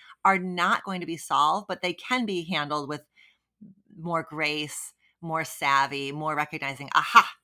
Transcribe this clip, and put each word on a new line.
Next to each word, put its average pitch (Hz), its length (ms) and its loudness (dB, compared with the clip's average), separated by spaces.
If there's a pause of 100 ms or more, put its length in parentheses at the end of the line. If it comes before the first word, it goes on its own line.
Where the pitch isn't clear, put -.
(240)
are 196 140 6
not 180 460 0
going 185 160 -4
to 175 60 -6
be 165 100 -6
solved, 156 520 2
but 180 140 -6
they 180 120 -2
can 254 320 -2
be 180 180 -2
handled 147 440 -2
with 147 140 -6 (920)
more 165 260 -4
grace, 151 720 -6 (280)
more 160 240 -4
savvy, 139 680 0
more 151 240 -4
recognizing, 143 580 -6
"Aha, - 500 6